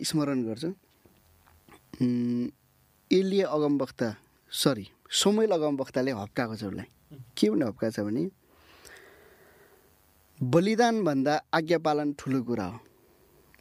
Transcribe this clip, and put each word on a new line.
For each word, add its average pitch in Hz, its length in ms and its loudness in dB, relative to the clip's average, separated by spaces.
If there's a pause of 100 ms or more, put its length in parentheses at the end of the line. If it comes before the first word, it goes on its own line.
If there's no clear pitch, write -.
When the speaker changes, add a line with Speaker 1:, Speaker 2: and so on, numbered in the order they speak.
Speaker 1:
स्मरण 143 400 0
गर्छु। 113 260 -4 (1300)
उम्, 120 460 0 (640)
एलिया 190 360 2
अगमवक्ता, 139 680 -2 (340)
सरी, 117 400 0 (200)
समुएल 214 400 4
अगमवक्ताले 139 600 0
हप्काएको 110 460 -4
छ 107 80 -8
उसलाई। 92 220 -8 (260)
Speaker 2:
हुँ। 131 120 -18 (120)
Speaker 1:
के 208 140 4
भने 180 160 0
हप्काएको 110 280 -4
छ 117 60 -4
भने, 120 300 -2 (2000)
बलिदानभन्दा 170 1000 2 (100)
आज्ञा 165 240 2
पालन 147 400 0
ठुलो 131 240 -2
कुरा 113 220 -2
हो 101 160 -8 (800)